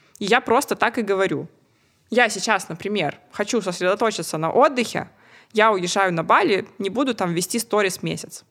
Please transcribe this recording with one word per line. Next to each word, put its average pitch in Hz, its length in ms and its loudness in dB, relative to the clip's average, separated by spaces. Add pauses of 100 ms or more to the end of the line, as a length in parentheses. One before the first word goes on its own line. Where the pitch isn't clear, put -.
(180)
И 214 60 -4
я 233 160 4
просто 247 340 0
так 220 220 -2
и 240 40 -2
говорю. 190 460 -2 (640)
Я 233 200 2
сейчас, 208 380 -2
например, 175 500 -4 (140)
хочу 208 300 -2
сосредоточиться 185 760 -2
на 160 140 -2
отдыхе, 254 580 2 (440)
я 214 180 6
уезжаю 185 420 0
на 165 100 -2
Бали, 220 420 2 (120)
не 196 120 -4
буду 254 240 -2
там 180 200 -2
вести 180 260 -4
сторис 202 440 -2
месяц. - 480 -8